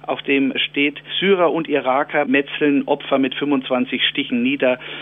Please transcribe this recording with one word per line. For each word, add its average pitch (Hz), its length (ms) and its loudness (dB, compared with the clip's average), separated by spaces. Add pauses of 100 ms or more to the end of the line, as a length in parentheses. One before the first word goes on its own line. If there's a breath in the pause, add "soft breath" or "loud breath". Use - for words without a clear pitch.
auf 139 200 -6
dem 139 300 0 (160)
steht, 143 320 -2 (180)
"Syrer 180 320 4
und 156 160 -2
Iraker 143 580 0
metzeln 143 600 2
Opfer 139 320 0
mit 131 180 0
fünfundzwanzig 131 720 -2
Stichen 123 360 -2
nieder, 127 340 0 (240 loud breath)